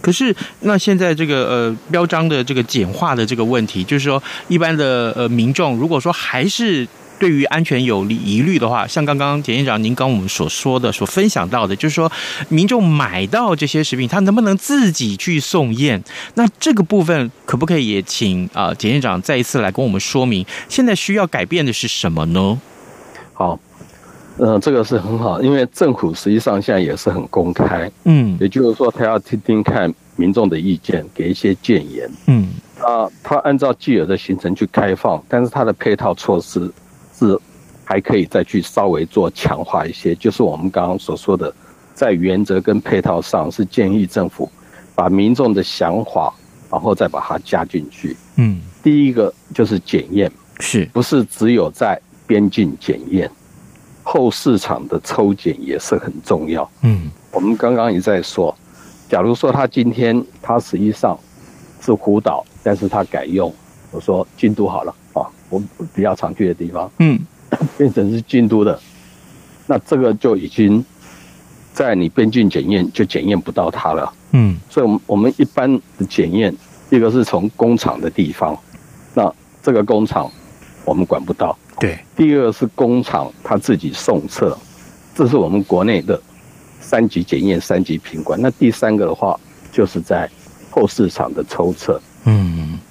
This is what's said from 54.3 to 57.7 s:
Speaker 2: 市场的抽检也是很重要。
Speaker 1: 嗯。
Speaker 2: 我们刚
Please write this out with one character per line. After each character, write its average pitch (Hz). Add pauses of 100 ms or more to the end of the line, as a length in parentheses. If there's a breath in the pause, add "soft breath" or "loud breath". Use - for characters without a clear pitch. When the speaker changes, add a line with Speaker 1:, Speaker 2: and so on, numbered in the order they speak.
Speaker 2:
市 123
场 65
的 -
抽 101
检 -
也 67
是 -
很 - (120)
重 78
要。 80 (120)
Speaker 1:
嗯。 95 (220)
Speaker 2:
我 95
们 107
刚 120